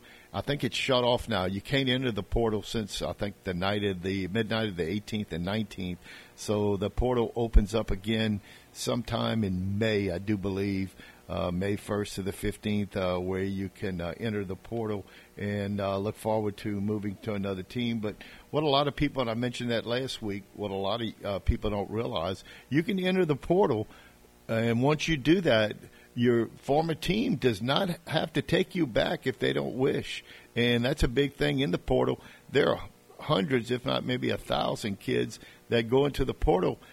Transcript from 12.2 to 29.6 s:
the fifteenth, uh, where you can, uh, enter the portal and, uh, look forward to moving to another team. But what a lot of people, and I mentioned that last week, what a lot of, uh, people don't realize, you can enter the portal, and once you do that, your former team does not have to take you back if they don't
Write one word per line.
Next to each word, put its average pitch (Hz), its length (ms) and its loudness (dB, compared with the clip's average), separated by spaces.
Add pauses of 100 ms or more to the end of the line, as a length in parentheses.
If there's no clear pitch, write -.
the 95 100 -4
fifteenth, 104 640 -2
uh, 90 220 0
where 92 260 -2
you 98 300 -4
can, 95 260 -6
uh, 85 200 -4
enter 104 260 -4
the 92 100 -8
portal 107 480 -6 (320)
and, 101 460 -2
uh, 98 160 0
look 104 180 -2
forward 107 420 0
to 104 220 -4
moving 104 440 -2
to 110 100 -4
another 98 300 -4
team. 117 360 -2
But 104 160 -4 (360)
what 147 120 0
a 151 60 2
lot 139 180 4
of 139 80 -2
people, 139 260 0
and 113 100 0
I - 20 0
mentioned 120 380 -2
that 113 140 0
last 123 360 -2
week, 101 220 -4 (100)
what 101 180 -4
a 98 40 -2
lot 98 260 -2
of, - 240 -6
uh, 98 140 -2
people 107 320 0
don't 101 180 -2
realize, 101 560 -4 (240)
you 151 140 2
can 190 160 -2
enter 185 260 2
the 147 100 2
portal, 160 520 2 (600)
and 117 340 2
once 147 280 2
you 165 80 2
do 151 240 4
that, 110 340 4 (380)
your 120 340 4 (100)
former 156 360 0
team 208 440 0
does 113 240 2
not 175 280 2 (160)
have - 280 -2
to 147 80 0
take 180 340 0
you 160 100 0
back 139 400 -2
if 131 140 -4
they 131 140 2
don't 139 220 -2